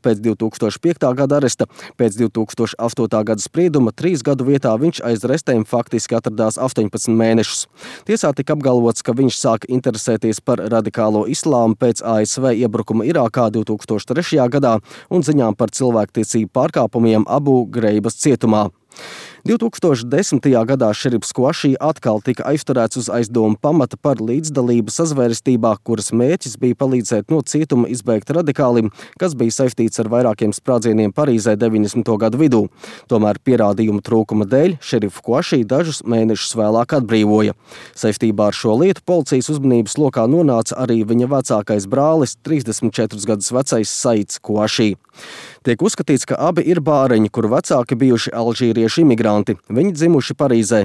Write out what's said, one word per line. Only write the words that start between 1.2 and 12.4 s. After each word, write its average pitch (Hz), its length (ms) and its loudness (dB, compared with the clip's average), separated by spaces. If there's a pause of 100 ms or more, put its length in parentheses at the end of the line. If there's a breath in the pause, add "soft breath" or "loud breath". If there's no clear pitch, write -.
aresta, 127 300 0 (340 loud breath)
pēc 110 220 0
divtūkstoš 113 580 -2
astotā 113 480 -2
gada 107 160 -2
sprieduma 147 480 2
trīs 160 320 -2
gadu 131 240 0
vietā 139 320 2
viņš 165 240 -2
aiz 117 240 -2
restēm 127 400 0
faktiski 117 480 -2
atradās 110 400 -2
astoņpadsmit 117 640 -2
mēnešus. 113 460 2 (420 loud breath)
Tiesā 196 240 0
tika 151 240 -2
apgalvots, 123 480 2
ka 127 80 -2
viņš 127 240 2
sāka 113 320 -2
interesēties 113 720 -2
par 113 320 -2
radikālo 107 560 0
islāmu 120 480 0
pēc 120 240 0
A 110 240 0
S - 160 -6